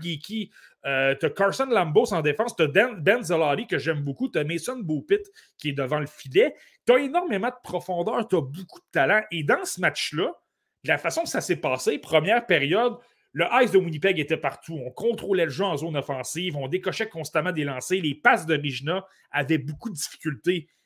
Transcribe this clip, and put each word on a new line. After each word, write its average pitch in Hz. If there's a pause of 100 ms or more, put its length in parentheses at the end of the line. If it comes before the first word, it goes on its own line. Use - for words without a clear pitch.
Geekie. 170 (340)
Euh, 135
t'as 160
Carson 240
Lambos 208
en 165
défense. 151
T'as 156
Dan, 196
Ben 214
Zolari, 160
que 170
j'aime 147
beaucoup. 143
T'as 156
Mason 165
Beaupitt, 160 (360)
qui 151
est 143
devant 135
le 147
filet. 196 (320)
T'as 247
énormément 277
de 247
profondeur. 180
T'as 170
beaucoup 151
de -
talent. 165 (100)
Et 165
dans 269
ce -
match-là, 180 (500)
de -
la 151
façon 240
que -
ça 226
s'est 170
passé, 147
première 190
période, 196 (340)
le 160 (160)
ice 214
de 190
Winnipeg 165
était 151
partout. 147
On 123
contrôlait 196
le 143
jeu 143
en 180
zone 156
offensive. 147
On 135
décochait 170
constamment 165
des 156
lancers. 143
Les 147
passes 220
de 160
Regina 143 (260)
avaient 143
beaucoup 147
de 190
difficultés. 156 (180)